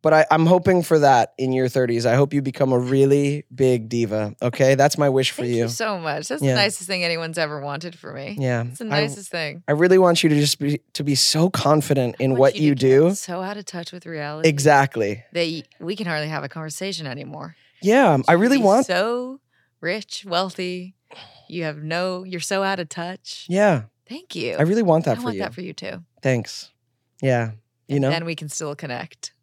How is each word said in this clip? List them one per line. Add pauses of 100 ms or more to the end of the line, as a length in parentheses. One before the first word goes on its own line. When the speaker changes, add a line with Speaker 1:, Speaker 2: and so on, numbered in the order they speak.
Speaker 1:
but
I,
I'm
hoping
for
that
in
your
thirties.
I
hope
you
become
a
really (100)
big
diva,
okay?
That's
my
wish
for
Speaker 2:
Thank
Speaker 1:
you.
Speaker 2:
you
so
much.
That's
Speaker 1:
Yeah.
Speaker 2:
the
nicest
thing
anyone's
ever
wanted
for
me.
Speaker 1:
Yeah.
Speaker 2:
It's
the
Speaker 1:
I,
Speaker 2:
nicest
thing.
Speaker 1:
I
really
want
you
to
just
be, (140)
to
be
so
confident
Speaker 2:
I
Speaker 1:
in
Speaker 2:
want
Speaker 1:
what
Speaker 2:
you
Speaker 1:
you
Speaker 2:
to
get (100)
Speaker 1:
do.
Speaker 2:
so
out
of
touch
with
reality
Speaker 1:
Exactly. (100)
Speaker 2:
that
y-, (180)
we
can
hardly
have
a
conversation
anymore. (260)
Speaker 1:
Yeah, (100)
I
really
Speaker 2:
Be
Speaker 1:
want
Speaker 2:
so (420)
rich,
wealthy. (540)
You
have
no,
you're
so
out
of
touch.
Speaker 1:
Yeah. (240)
Speaker 2:
Thank
you.
Speaker 1:
I
really
want
that
Speaker 2:
I
Speaker 1:
for
Speaker 2:
want
Speaker 1:
you.
Speaker 2:
that
for
you
too. (180)
Speaker 1:
Thanks. (520)
Yeah. (360)
You
Speaker 2:
And
Speaker 1:
know?
Speaker 2:
then
we
can
still
connect.